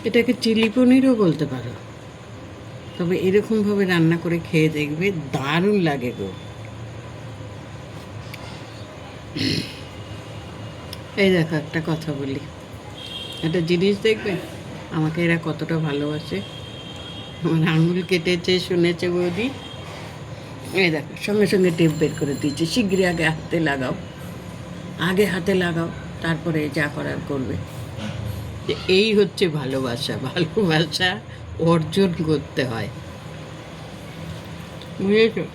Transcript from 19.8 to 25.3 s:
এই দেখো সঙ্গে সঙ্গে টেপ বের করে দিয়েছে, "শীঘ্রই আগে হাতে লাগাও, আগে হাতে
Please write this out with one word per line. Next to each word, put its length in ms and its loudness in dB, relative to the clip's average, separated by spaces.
এই 180 4
দেখো 220 -2
সঙ্গে 220 4
সঙ্গে 300 6
টেপ 220 6
বের 100 4
করে 220 0
দিয়েছে, 240 0
"শীঘ্রই 400 2
আগে 240 2
হাতে 300 -2
লাগাও, 340 2
আগে 260 4
হাতে 280 0